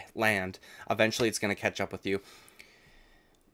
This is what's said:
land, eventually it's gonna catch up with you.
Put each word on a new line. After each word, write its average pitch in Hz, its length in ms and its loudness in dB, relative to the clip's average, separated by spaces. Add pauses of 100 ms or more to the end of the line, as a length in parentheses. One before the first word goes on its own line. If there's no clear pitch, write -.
(140)
land, 101 440 0 (300)
eventually 110 400 2
it's 101 100 -2
gonna 101 160 0
catch 101 260 -2
up 98 120 -4
with 95 140 -10
you. 98 140 0 (1300)